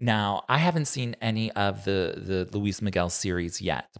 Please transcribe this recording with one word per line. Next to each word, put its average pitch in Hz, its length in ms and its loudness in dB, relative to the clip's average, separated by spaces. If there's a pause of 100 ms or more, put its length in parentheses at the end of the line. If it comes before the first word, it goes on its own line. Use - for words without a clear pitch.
Now, 104 480 0
I 135 100 2
haven't 160 280 2
seen 123 340 -2
any 110 320 0
of 101 320 0
the, 95 300 2 (360)
the 104 80 -2
Luis 101 240 0
Miguel 92 260 2
series 87 540 -2
yet, 78 240 -2 (140)